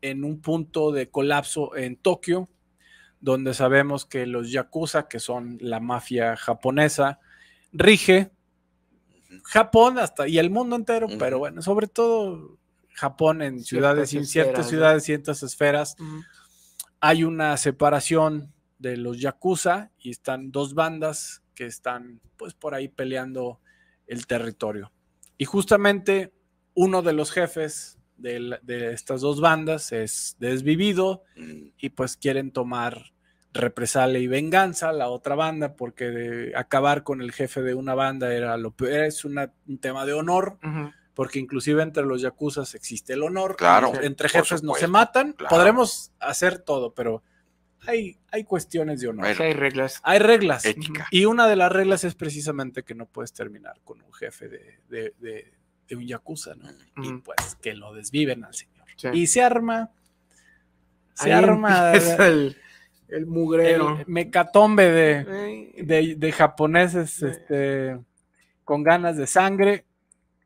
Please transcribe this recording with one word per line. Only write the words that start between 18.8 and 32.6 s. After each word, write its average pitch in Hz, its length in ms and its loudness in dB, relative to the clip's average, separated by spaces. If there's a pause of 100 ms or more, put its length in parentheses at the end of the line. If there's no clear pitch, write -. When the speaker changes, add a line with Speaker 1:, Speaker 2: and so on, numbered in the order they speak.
Speaker 1:
los 120 240 -8
yakuza 185 800 -2
y 123 120 -16
están 131 400 -10
dos 139 240 -6
bandas 156 680 -4 (120)
que 123 120 -12
están, 123 540 -12 (160)
pues, 190 180 -18
por 143 200 -10
ahí 135 140 -8
peleando 131 720 -10 (460)
el 120 200 -14
territorio. 110 680 -8 (440)
Y 139 80 -6
justamente 196 880 0 (420)
uno 185 280 2
de 170 100 0
los 151 180 -2
jefes 160 680 -6 (180)
de 120 240 -10
la, 123 220 -10
de 120 300 -6
estas 127 280 -8
dos 143 200 -2
bandas 156 520 0
es - 480 -8
desvivido 175 840 0 (140)
Speaker 2:
Mm. 80 320 -20 (100)
Speaker 1:
y, 139 120 -10
pues, 127 260 -8
quieren 135 340 -4
tomar 120 640 -8 (400)